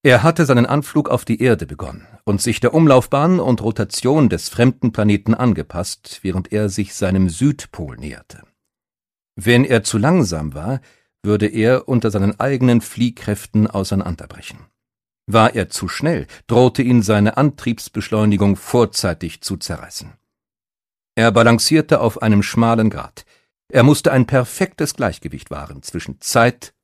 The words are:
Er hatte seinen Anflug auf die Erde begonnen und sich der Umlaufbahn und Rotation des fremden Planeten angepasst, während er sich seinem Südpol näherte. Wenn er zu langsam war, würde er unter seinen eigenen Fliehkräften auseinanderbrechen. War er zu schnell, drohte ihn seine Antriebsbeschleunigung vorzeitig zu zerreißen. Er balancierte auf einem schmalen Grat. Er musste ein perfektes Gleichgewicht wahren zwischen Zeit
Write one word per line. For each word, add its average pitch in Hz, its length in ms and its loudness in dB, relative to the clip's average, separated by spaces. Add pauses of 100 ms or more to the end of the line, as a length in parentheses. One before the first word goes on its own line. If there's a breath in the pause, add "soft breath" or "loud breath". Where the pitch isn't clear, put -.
Er 123 200 6
hatte 165 220 2
seinen 120 200 4
Anflug 147 420 -2
auf - 160 -2
die 117 160 -4
Erde 113 240 2
begonnen - 440 -14 (160)
und 101 180 -2
sich 113 160 -2
der 123 160 0
Umlaufbahn 156 640 4
und 113 240 0
Rotation 117 640 0
des 87 200 -4
fremden 120 420 0
Planeten 104 420 0
angepasst, - 920 -4
während 92 300 -6
er 104 160 -2
sich 98 260 -6
seinem 95 340 0
Südpol 92 680 -4
näherte. - 460 -16 (960)
Wenn 120 280 4
er 117 200 0
zu - 140 -2
langsam 90 560 0
war, 107 260 -6 (420 soft breath)
würde 104 240 0
er 113 420 0
unter 110 220 0
seinen 98 300 -2
eigenen 123 400 2
Fliehkräften 107 880 -4
auseinanderbrechen. - 1000 -8 (600)
War 110 280 4
er 95 140 -2
zu - 180 -8
schnell, 143 400 -4 (220 loud breath)
drohte 123 340 2
ihn 120 200 2
seine 104 340 2
Antriebsbeschleunigung 107 1200 0
vorzeitig - 840 -2
zu 95 160 -8
zerreißen. - 580 -14 (1000)
Er 113 160 2
balancierte 117 720 4
auf 117 220 -2
einem 104 200 4
schmalen 113 480 0
Grat. - 340 -16 (440)
Er 120 160 4
musste 143 260 4
ein 127 160 2
perfektes - 680 -4
Gleichgewicht - 580 -8
wahren 71 300 -14
zwischen - 380 -12
Zeit - 640 0